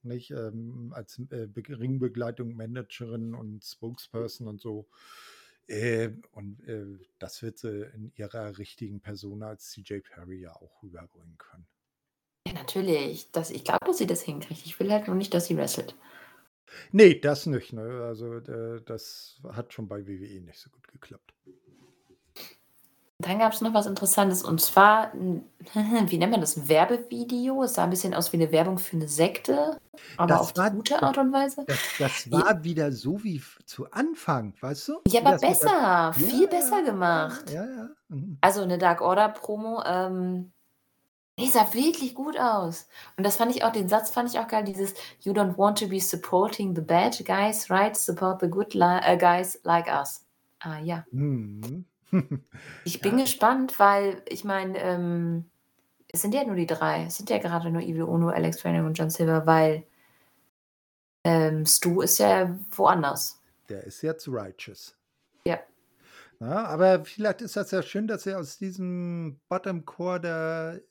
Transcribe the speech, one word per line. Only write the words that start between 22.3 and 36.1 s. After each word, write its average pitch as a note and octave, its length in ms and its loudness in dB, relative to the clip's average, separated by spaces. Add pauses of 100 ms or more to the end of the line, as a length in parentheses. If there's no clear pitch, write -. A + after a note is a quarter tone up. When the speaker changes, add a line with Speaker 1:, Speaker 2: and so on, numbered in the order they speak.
Speaker 2:
Dann F3+ 180 -2
gab's A3 240 2
noch A3 100 0
was G#3 140 4
Interessantes G3 580 2
und E3 160 0
zwar, G#3+ 540 6
n-, F3+ 280 -4 (320)
<laughs> - 0 - (320)
wie F3 120 0
nennt F3+ 120 4
man G#3+ 120 2
das? D3 260 -2
Werbevideo. A#3+ 960 2
Es B3 120 -2
sah F3+ 100 2
ein F3 60 0
bisschen F#3 220 -2
aus - 220 -2
wie - 20 2
eine D#3+ 160 2
Werbung F3 260 2
für - 180 -6
eine D#3 120 -2
Sekte, C#4+ 720 0 (380)
aber E3+ 160 2
Speaker 1:
Das - 60 6
Speaker 2:
auf E3 120 -2
die F3+ 80 0
Speaker 1:
war, G#3 100 4
Speaker 2:
gute G#3+ 240 -2
Speaker 1:
das, - 80 2
Speaker 2:
Art C4+ 140 4
und C4+ 160 2
Weise. C#4 340 0
Speaker 1:
das, C3+ 120 -2 (180)
das - 300 -2
Speaker 2:
Ja. A#2 60 -4
Speaker 1:
war F3 320 4
wieder D#3 280 0
so D3 320 -4
wie F3 140 -4
f-, - 260 -16
zu - 260 -14
Anfang, E3+ 720 -4
weißt C#3+ 280 -8
du? C#4+ 40 -6 (160)
Speaker 2:
Ja, G3+ 60 2
Speaker 1:
Wie A#3 40 6
Speaker 2:
aber C4 140 6
Speaker 1:
das - 80 2
mit C#4+ 80 4
der F4+ 60 4
Speaker 2:
besser, A4 180 4
Speaker 1:
Ja, F3+ 400 4